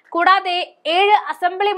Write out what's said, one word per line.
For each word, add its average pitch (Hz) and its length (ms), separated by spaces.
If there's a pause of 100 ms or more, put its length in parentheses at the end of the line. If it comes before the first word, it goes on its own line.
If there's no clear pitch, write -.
(140)
കൂടാതെ 370 400 (420)
ഏഴ് 403 200 (140)
അസംബ്ലി 370 480